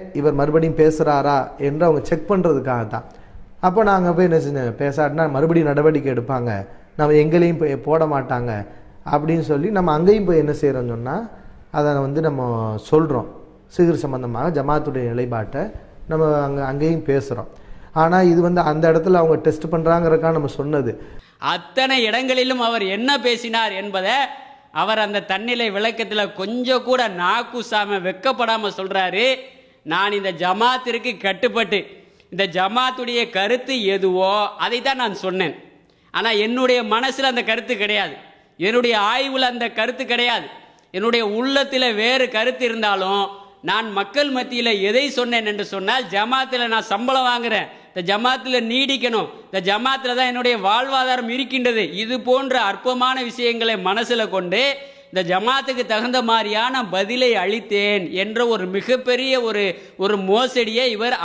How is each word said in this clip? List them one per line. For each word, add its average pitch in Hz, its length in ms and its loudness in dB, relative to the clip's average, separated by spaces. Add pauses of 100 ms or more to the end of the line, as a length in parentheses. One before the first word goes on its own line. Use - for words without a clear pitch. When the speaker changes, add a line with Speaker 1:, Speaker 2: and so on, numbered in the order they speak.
(140)
Speaker 1:
இவர் 147 200 2
மறுபடியும் 151 420 2
பேசுறாரா 147 840 4
என்று 147 280 0
அவங்க 156 200 4
செக் 196 260 -2
பண்றதுக்காக 131 560 2
தான். 113 160 -8 (560)
அப்போ 185 240 2
நாங்க 185 300 4
போய் 180 180 4
என்ன 160 60 4
செஞ்சேன், 139 440 -2
"பேசாட்டினா 147 480 0
மறுபடியும் 160 380 2
நடவடிக்கை 143 460 2
எடுப்பாங்க, 120 540 -2 (300)
நம்ம 151 160 4
எங்களையும் 165 440 4
போய் 143 200 0
போட 156 280 2
மாட்டாங்க" 123 600 -2 (440)
அப்படின்னு 160 280 2
சொல்லி 214 300 0
நம்ம 180 240 2
அங்கேயும் 190 320 6
போய் 175 120 4
என்ன 151 140 2
செய்றோம்னு 127 360 0
சொன்னா, 127 420 -6 (420)
அதை 147 220 0
வந்து 143 280 0
நம்ம 120 540 -2 (160)
சொல்றோம். 151 340 2 (420)
சிகர் 170 280 2
சம்பந்தமாக 131 680 -2
ஜமாத்துடைய 147 340 0
நிலைப்பாட்டை 120 640 -2 (460)
நம்ம 156 360 2
அங்க, 139 220 -2
அங்கேயும் 156 400 0
பேசுறோம். 127 420 0 (440)
ஆனா 165 300 4
இது 170 200 6
வந்து 175 200 4
அந்த 160 300 4
இடத்துல 165 220 4
அவங்க 160 220 6
டெஸ்ட் 156 300 0
பண்றாங்கறதுக்காக 165 680 2
நம்ம 151 160 0
சொன்னது. 147 560 -2 (340)
Speaker 2:
அத்தனை 247 640 0
இடங்களிலும் 254 560 0
அவர் 233 240 0
என்ன 226 380 0
பேசினார் 226 500 -2
என்பதை 190 420 -2 (580)
அவர் 196 280 0
அந்த 202 240 -2
தன்னிலை 226 480 -2
விளக்கத்துல 214 640 -4
கொஞ்சம் 240 500 -2
கூட 247 240 0
நாக்கூசாம, 208 840 -2
வெக்கப்படாம 202 880 -2
சொல்றாரு, 190 580 0 (460)
"நான் 185 300 0
இந்த 196 200 -2
ஜமாத்திற்கு 226 880 0
கட்டுப்பட்டு, 202 640 -2 (440)
இந்த 190 180 -2
ஜமாத்துடைய 233 800 -2
கருத்து 240 540 -2
எதுவோ 190 720 2
அதை 220 240 -2
தான் 269 140 0
நான் 233 180 -4
சொன்னேன்." 185 420 -4 (560)
ஆனா 202 200 -2
என்னுடைய 247 520 2
மனசுல 262 480 0
அந்த 240 120 -2
கருத்து 220 340 -2
கிடையாது, 196 380 -2 (420)
என்னுடைய 233 420 2
ஆய்வுல 262 540 0
அந்த 233 160 -4
கருத்து 247 360 -4
கிடையாது. 233 420 -2 (440)
என்னுடைய 233 360 0
உள்ளத்துல 254 640 0
வேறு 240 360 2
கருத்து 247 360 -2
இருந்தாலும் 202 580 0 (380)
நான் 208 300 -2
மக்கள் 202 420 -2
மத்தியில 233 480 -2
எதை 240 280 2
சொன்னேன் 240 360 -2
என்று 208 200 -4
சொன்னால், 196 380 -2
ஜமாத்துல 240 640 -2
நான் 226 260 -2
சம்பளம் 254 340 0
வாங்குறேன், 233 400 -2 (260)
இந்த 180 140 -6
ஜமாத்துல 247 560 0
நீடிக்கணும், 233 640 0 (140)
இந்த 190 220 -6
ஜமாத்துல 247 500 0
தான் 254 160 0
என்னுடைய 247 260 0
வாழ்வாதாரம் 247 720 0
இருக்கின்றது, 247 540 -2 (120)
இது 220 260 -4
போன்ற 254 400 2
அற்பமான 254 640 0
விஷயங்களை 233 520 -2
மனசுல 214 540 0
கொண்டு 185 320 0 (500)
இந்த 185 120 -2
ஜமாத்துக்கு 240 600 0
தகுந்த 240 360 0
மாதிரியான 226 640 0
பதிலை 202 480 0
அளித்தேன் 202 800 0
என்ற 208 360 -4
ஒரு 214 180 0
மிகப்பெரிய 247 760 0
ஒரு, 208 560 -4
ஒரு 202 200 0
மோசடியை 233 680 0
இவர் 233 400 0